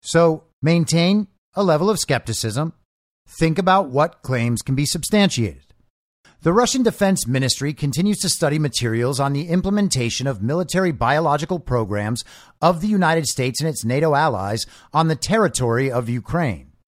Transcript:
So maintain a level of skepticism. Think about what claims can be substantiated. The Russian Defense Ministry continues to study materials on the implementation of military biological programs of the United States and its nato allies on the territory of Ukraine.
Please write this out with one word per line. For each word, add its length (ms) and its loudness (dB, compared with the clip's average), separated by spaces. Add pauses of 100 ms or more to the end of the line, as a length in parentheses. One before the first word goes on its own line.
So 440 2 (180)
maintain 640 2 (280)
a 100 -2
level 260 2
of 80 0
skepticism. 720 -4 (540)
Think 320 0
about 320 2
what 320 0
claims 400 -2
can 140 -2
be 100 0
substantiated. 880 0 (680)
The 100 2
Russian 300 2
Defense 440 2
Ministry 480 -2
continues 440 0
to 120 -4
study 280 0
materials 600 -2
on 140 0
the 140 -4
implementation 800 0
of 140 -4
military 520 0
biological 680 0
programs 640 -4 (400)
of 180 2
the 80 -2
United 380 2
States 340 -4
and 80 -2
its 160 -6
nato 300 2
allies 500 0 (300)
on 140 2
the 80 0
territory 760 0
of 180 -2
Ukraine. 600 -4 (200)